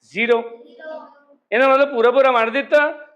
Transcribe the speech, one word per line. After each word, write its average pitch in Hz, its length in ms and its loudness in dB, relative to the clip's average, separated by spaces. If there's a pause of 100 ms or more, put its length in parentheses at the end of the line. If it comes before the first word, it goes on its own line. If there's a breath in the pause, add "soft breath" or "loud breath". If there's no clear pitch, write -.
(140)
ਜ਼ੀਰੋ। 233 280 -2 (1080)
ਇਹਨਾਂ 254 180 2
ਮਤਲਬ 277 240 2
ਪੂਰਾ 233 180 2
ਪੂਰਾ 269 200 2
ਵੰਡ 226 180 0
ਦਿੱਤਾ 277 400 0 (260)